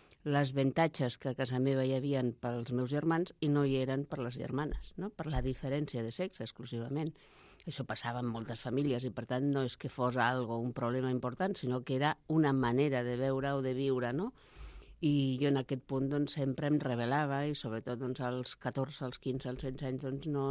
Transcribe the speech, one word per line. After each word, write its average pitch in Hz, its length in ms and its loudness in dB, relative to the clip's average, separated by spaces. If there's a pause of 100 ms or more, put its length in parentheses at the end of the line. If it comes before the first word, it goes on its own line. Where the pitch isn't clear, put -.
(240)
les 143 260 4
avantatges 139 680 2
que 135 120 -4
a 123 80 -4
casa 127 240 0
meva 135 240 4
hi 131 80 2
havien 131 400 0
pels 120 400 -4
meus 127 160 0
germans 165 480 0
i 156 100 2
no 143 160 6
hi 135 140 4
eren 135 260 0
per 139 140 -8
les 123 160 -2
germanes, 135 600 -4
no? 190 140 -4
Per - 200 -8
la 139 120 0
diferència 131 600 -2
de 113 80 -4
sexe, 185 320 -6
exclusivament. 123 680 -4 (540)
Això 139 200 -6
passava 120 360 -4
en 123 40 0
moltes 113 360 -4
famílies 127 440 0
i, 123 40 -2
per 117 160 -6
tant, 131 240 0
no 139 120 2
és 123 140 -2
que - 140 -6
fos 123 280 0
algo, 120 400 2
un 120 160 -2
problema 127 360 0
important, 127 440 0
sinó 127 300 -2
que 135 120 0
era 147 280 2
una 156 280 4
manera 131 520 4
de 123 120 -2
veure 135 380 0
o 139 80 0
de 131 120 0
viure, 127 380 2
no? 185 200 -2 (680)
I 139 380 4
jo 143 120 4
en 139 100 4
aquest 131 240 -4
punt, 135 240 0
doncs, 147 260 0
sempre 135 320 0
em 147 140 4
rebel·lava 139 680 0
i, 151 80 -2
sobretot, 113 460 -4
doncs, 127 200 -4
als 127 360 -4
catorze, 135 480 -4
als 127 160 -6
quinze, 127 300 -4
als 127 120 -6
setze 135 240 -4
anys, 131 160 -2
doncs, 139 240 -4
no 139 240 0